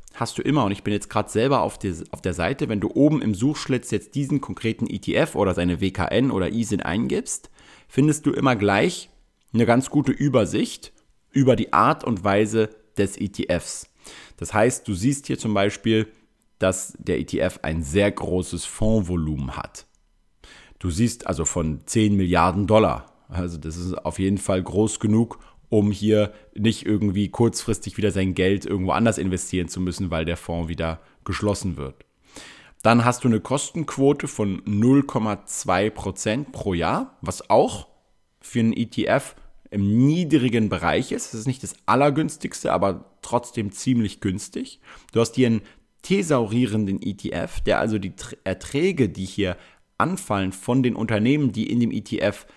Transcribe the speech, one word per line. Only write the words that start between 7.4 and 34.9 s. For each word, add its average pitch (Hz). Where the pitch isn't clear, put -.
findest 147
du 143
immer 123
gleich 104
eine 113
ganz 117
gute 139
Übersicht 123
über 127
die -
Art 113
und 98
Weise 107
des 98
E 101
T -
Fs. -
Das -
heißt, 117
du 104
siehst 120
hier 120
zum 110
Beispiel, 110
dass -
der 80
E -
T -
F 87
ein 80
sehr 95
großes 87
Fondsvolumen 82
hat. -
Du 90
siehst 113
also 85
von 78
zehn 107
Milliarden 90
Dollar. 98
Also 87
das 78
ist 87
auf -
jeden 95
Fall 95
groß 92
genug, 113
um 104
hier 104
nicht 107
irgendwie 101
kurzfristig -
wieder 101
sein 95
Geld 98
irgendwo 95
anders 107
investieren 90
zu 90
müssen, 90
weil 82
der 82
Fonds 85
wieder 82
geschlossen 98
wird. 67
Dann 117
hast 120
du 131
eine 113
Kostenquote 143
von 101
null 120